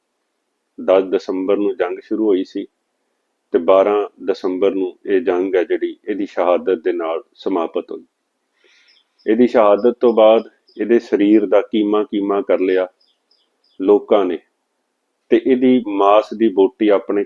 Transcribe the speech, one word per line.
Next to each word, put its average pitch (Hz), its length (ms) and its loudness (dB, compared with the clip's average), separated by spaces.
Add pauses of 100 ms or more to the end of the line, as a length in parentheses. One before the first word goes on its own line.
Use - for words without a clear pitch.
(800)
ਦਸ 95 320 2
ਦਸੰਬਰ 95 460 -2
ਨੂੰ 101 200 -2
ਜੰਗ 90 220 -4
ਸ਼ੁਰੂ 107 280 -4
ਹੋਈ 95 160 2
ਸੀ 98 220 -12 (880)
ਤੇ 101 60 2
ਬਾਰਾਂ 98 480 2 (180)
ਦਸੰਬਰ 92 500 -2
ਨੂੰ 92 160 -4 (140)
ਇਹ 98 160 0
ਜੰਗ 90 340 -2
ਹੈ 87 80 2
ਜਿਹੜੀ, 87 320 -6 (100)
ਇਹਦੀ 98 200 -6
ਸ਼ਹਾਦਤ - 580 -2
ਦੇ 92 80 -2
ਨਾਲ 82 300 -6 (140)
ਸਮਾਪਤ 87 560 -6
ਹੋਈ। - 120 -14 (1200)
ਇਹਦੀ 113 220 2
ਸ਼ਹਾਦਤ 110 520 2
ਤੋਂ 120 140 2
ਬਾਅਦ 110 300 4 (340)
ਇਹਦੇ 110 220 0
ਸਰੀਰ 104 460 2
ਦਾ 101 160 2
ਕੀਮਾ 104 420 -2
ਕੀਮਾ 101 380 -4
ਕਰ 90 180 -2
ਲਿਆ 92 280 -2 (920)
ਲੋਕਾਂ 101 460 2
ਨੇ 87 120 -4 (920)
ਤੇ 117 140 2
ਇਹਦੀ 127 420 2
ਮਾਸ 101 460 0
ਦੀ 110 160 0
ਬੋਟੀ 95 400 0
ਆਪਣੇ 101 360 0